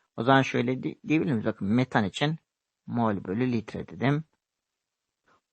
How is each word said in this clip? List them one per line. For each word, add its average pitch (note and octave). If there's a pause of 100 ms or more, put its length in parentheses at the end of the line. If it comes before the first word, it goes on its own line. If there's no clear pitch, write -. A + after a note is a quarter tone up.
(160)
O A#2
zaman C3+
şöyle B2
di-, -
diyebilir D#3+
miyiz? G#2+
Bakın G2+
metan A#2+
için D3 (480)
mol A2+
bölü B2
litre -
dedim. C3+ (1300)